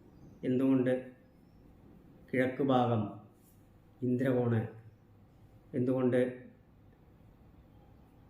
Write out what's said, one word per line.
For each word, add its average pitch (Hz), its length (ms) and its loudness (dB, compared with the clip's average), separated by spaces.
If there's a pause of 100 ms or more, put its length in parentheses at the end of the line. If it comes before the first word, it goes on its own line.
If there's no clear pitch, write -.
(480)
എന്തുകൊണ്ട് 127 440 2 (1400)
കിഴക്ക് 131 440 0
ഭാഗം 120 300 2 (1040)
ഇന്ദ്രകോണ്? 123 540 0 (1200)
എന്തുകൊണ്ട് 127 420 2 (2000)